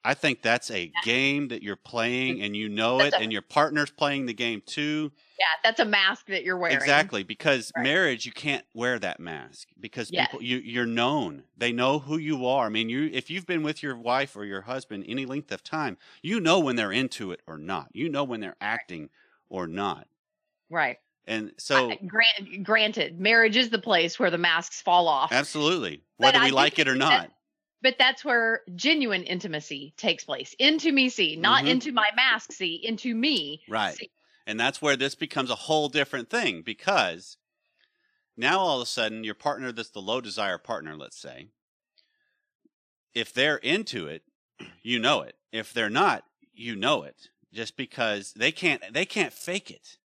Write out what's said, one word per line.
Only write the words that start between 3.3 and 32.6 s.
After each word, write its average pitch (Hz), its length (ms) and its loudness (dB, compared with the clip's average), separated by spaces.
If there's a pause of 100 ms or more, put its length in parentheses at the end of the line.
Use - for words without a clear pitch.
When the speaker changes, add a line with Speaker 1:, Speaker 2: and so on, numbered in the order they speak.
Speaker 1:
your 98 80 -4
partner's 147 500 0
playing 139 360 0
the 117 60 -4
game 113 320 -4
too. 151 460 -4 (260)
Speaker 2:
Yeah, 185 80 2 (180)
that's 226 160 2
a 240 60 4
mask 202 420 0
that 190 160 -4
you're 185 140 -2
wearing. 170 180 0
Speaker 1:
Exactly, 139 480 2
because 123 520 0
Speaker 2:
Right. - 80 -2
Speaker 1:
marriage, 143 420 2
you 120 60 -12
can't - 420 -6
wear 120 260 -2
that 95 200 -4
mask 78 500 -14 (100)
because 107 320 -10
Speaker 2:
Yes. - 160 0
Speaker 1:
people, - 140 -6
you, 123 160 -2
you're 120 280 -2
known. 117 600 0 (120)
They 120 140 0
know 131 280 2
who 143 180 -6
you 147 280 -2
are. 131 200 2
I 107 40 -4
mean, 113 200 -2
you, 135 220 -2
if - 180 -6
you've 175 180 -8
been 170 160 -2
with 151 180 -4
your 139 140 -6
wife 123 400 -2
or 104 100 -10
your 98 160 -8
husband 107 460 -8
any 135 180 -6
length 139 260 -8
of 95 120 -8
time, 143 340 -6 (240)
you 214 180 -2
know 175 200 6
when 135 160 2
they're 107 160 0
into 113 400 -2
it - 160 -10
or 80 100 -12
not. 87 360 -6
You 151 160 -4
know 143 140 -2
when 120 180 -6
they're 92 160 -10 (140)
Speaker 2:
Right. 120 80 -4
Speaker 1:
acting 80 300 -12 (400)
or 90 180 -4
not. 90 400 -6 (600)
Speaker 2:
Right. 151 280 -2 (280)
Speaker 1:
And 110 320 -6
so 131 340 2
Speaker 2:
I, - 40 -4 (100)
gran-, 202 580 0
granted, 214 560 0
marriage 220 360 6
is 247 140 4
the 226 100 0
place 175 400 2
where 190 120 4
the 170 60 -2
masks 170 440 0
fall 175 260 6
off. 139 240 2
Speaker 1:
Absolutely. 143 720 0 (160)
Speaker 2:
But 269 160 6
Speaker 1:
Whether 240 40 8
Speaker 2:
I - 60 6
Speaker 1:
we 135 60 6
Speaker 2:
do 135 40 2
Speaker 1:
like 147 240 6
it 143 80 6
Speaker 2:
think - 0 -
Speaker 1:
or 131 100 4
Speaker 2:
that - 20 0
Speaker 1:
not. 135 320 4 (500)
Speaker 2:
But 254 160 2
that's 262 280 2
where 233 360 2 (140)
genuine 233 480 2
intimacy 151 720 -8
takes - 280 -2
place. - 340 -8
Into 302 320 4
me 262 180 4
see, 160 280 0
not 208 260 4
Speaker 1:
Mm-hmm. 285 40 2
Speaker 2:
into 254 260 2
my 214 220 4
mask 240 360 2
see, 165 240 -6